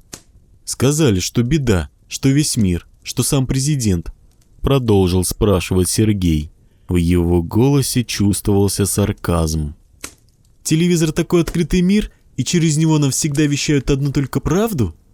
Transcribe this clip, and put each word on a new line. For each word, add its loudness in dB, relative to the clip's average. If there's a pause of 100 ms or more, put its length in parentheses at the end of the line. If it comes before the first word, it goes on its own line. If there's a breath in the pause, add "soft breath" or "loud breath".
(640)
«Сказали, 0
что -2
беда, 0 (180)
что -2
весь 0
мир, 0 (160)
что -6
сам 0
президент», 0 (500)
продолжил 2
спрашивать 0
Сергей. 0 (360)
В -2
его 2
голосе 0
чувствовался 0
сарказм. -2 (920)
«Телевизор 0
такой 0
открытый -2
мир, 0 (260 soft breath)
и -2
через 0
него 2
нам 2
всегда -2
вещают 0
одну -2
только -2
правду?» -2 (180)